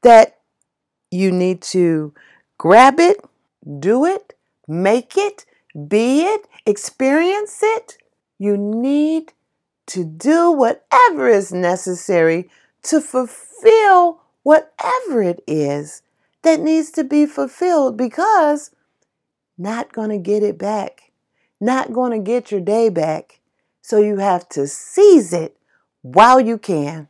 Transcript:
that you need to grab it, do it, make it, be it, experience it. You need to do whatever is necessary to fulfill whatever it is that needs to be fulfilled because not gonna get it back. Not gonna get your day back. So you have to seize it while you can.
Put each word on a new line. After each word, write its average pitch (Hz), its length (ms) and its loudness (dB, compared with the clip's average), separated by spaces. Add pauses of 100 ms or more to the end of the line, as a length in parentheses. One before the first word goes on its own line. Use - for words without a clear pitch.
that 233 380 6 (680)
you 185 220 -2
need 180 300 -2
to 165 520 -2 (440)
grab 254 420 6
it, 359 180 4 (640)
do 233 260 0
it, - 280 -6 (340)
make 190 500 -2
it, 403 280 -6 (420)
be 240 340 0
it, 415 260 -4 (180)
experience 330 960 -4
it. 440 360 -4 (420)
You 202 180 -2
need 285 760 -4 (540)
to 180 180 -8
do 302 460 0
whatever 285 760 2
is 196 240 0
necessary 180 1000 -2 (340)
to 311 180 -2
fulfill 359 1200 0 (220)
whatever 311 760 -2
it 175 240 -4
is 147 560 -6 (420)
that 320 160 2
needs 311 320 -2
to 311 120 -6
be 294 220 0
fulfilled 277 720 -4
because 302 760 -2 (840)
not 208 360 -10
gonna 214 240 -6
get 202 260 -4
it 208 140 -4
back. 202 540 -8 (480)
Not 247 340 -4
gonna 240 260 -4
get 220 320 -6
your 202 100 -4
day 220 280 0
back. 160 500 -6 (420)
So 214 180 -2
you 208 180 0
have 190 320 -2
to 139 180 -6
seize 302 680 4
it 165 240 -8 (440)
while 220 380 6
you 226 180 -2
can. 156 520 -6